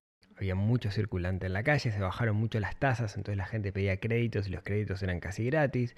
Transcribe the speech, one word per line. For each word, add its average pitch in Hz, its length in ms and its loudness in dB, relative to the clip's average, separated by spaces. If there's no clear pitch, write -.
Había 92 200 0
mucho 107 340 2
circulante 92 560 -2
en 92 60 -2
la 98 100 0
calle, 135 300 2
se 104 80 -2
bajaron 101 340 0
mucho 110 240 0
las 101 180 -2
tasas, 117 400 0
entonces 101 200 -4
la 95 100 -2
gente 101 240 -2
pedía 98 280 0
créditos 113 500 0
y - 20 -4
los 90 140 -6
créditos 98 400 -2
eran 90 160 0
casi 92 240 -4
gratis. 127 540 2